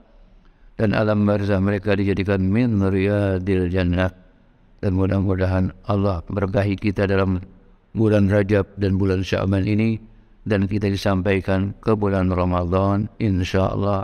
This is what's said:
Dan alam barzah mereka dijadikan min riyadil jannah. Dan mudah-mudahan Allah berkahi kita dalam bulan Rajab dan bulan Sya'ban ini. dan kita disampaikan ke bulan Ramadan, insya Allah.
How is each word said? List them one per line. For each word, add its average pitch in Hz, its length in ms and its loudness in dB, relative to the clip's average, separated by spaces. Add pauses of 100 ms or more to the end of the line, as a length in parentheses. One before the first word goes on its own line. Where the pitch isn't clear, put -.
(720)
Dan 110 200 0
alam 107 320 2
barzah 101 360 0
mereka 101 320 0
dijadikan 98 520 0
min 107 360 0
riyadil 95 880 0
jannah. 90 400 0 (720)
Dan 92 160 -2
mudah-mudahan 95 720 0 (160)
Allah 98 440 -2
berkahi 98 480 -2
kita 101 280 -2
dalam 95 360 0 (520)
bulan 107 320 2
Rajab 98 560 2
dan 98 160 0
bulan 95 240 0
Sya'ban 95 480 0
ini. 110 320 0 (420)
dan 98 240 0
kita 101 240 -2
disampaikan 98 880 0
ke 110 160 0
bulan 98 320 0
Ramadan, 92 800 0 (120)
insya 95 520 0
Allah. 101 320 -2